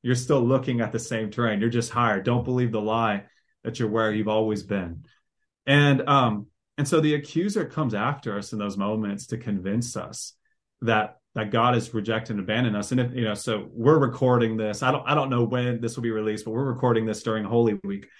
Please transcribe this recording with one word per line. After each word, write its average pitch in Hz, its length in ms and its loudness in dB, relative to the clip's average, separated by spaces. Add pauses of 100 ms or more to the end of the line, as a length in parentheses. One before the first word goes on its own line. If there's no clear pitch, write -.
You're 123 140 0
still 131 260 2
looking 127 400 2
at 107 100 -2
the 117 60 -4
same 110 320 -6
terrain. 110 300 0
You're 117 100 2
just 117 220 -2
higher. 113 280 2
Don't 123 240 0
believe 123 280 0
the 107 100 -2
lie 107 440 0 (380)
that - 140 -6
you're 117 100 0
where 110 240 2
you've 107 160 -2
always 107 360 0
been. 90 400 -6 (640)
And, 143 420 4
um, 117 380 2 (300)
and 143 100 -2
so 160 140 4
the 151 120 4
accuser 170 520 -2
comes 135 280 -4
after 110 420 -4
us 101 160 -8
in 110 60 -6
those 101 200 -4
moments 101 500 -4
to 110 100 -6
convince 104 580 -4
us - 380 -10 (480)
that, 110 360 0 (180)
that 107 160 -4
God 120 240 4
has - 180 -2
rejected 110 380 -4
and 104 80 -4
abandoned 107 360 0
us. 101 160 -4
And 127 80 2
if, 123 140 0
you 123 100 -2
know, 104 120 -2
so 104 360 -4
we're 135 280 4
recording 117 580 2
this. 107 240 -4
I 131 100 4
don't, 135 160 -4
I 139 60 2
don't 139 160 2
know 120 140 2
when 123 380 0
this 117 140 -4
will 120 80 -6
be 117 60 0
released, 107 360 -2
but 113 60 -6
we're 131 140 -2
recording 120 400 2
this 107 160 -4
during 110 220 -2
Holy 110 400 2
Week. 101 240 -6 (120)